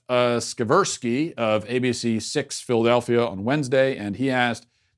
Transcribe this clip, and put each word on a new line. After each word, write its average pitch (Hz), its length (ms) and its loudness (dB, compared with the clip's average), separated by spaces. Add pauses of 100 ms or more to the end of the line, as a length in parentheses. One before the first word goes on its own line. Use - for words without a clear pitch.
uh, 123 300 2
Skversky 127 960 0
of 107 340 0
A 123 100 0
B 123 140 0
C 113 280 -2
six - 400 -6
Philadelphia 120 640 2
on 98 180 -6
Wednesday, 135 540 0
and 101 200 -6
he 131 140 -2
asked, 123 360 0 (320)